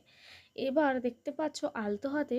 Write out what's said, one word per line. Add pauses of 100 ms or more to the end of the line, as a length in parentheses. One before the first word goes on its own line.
(680)
এবার
দেখতে
পাচ্ছ (180)
আলতো
হাতে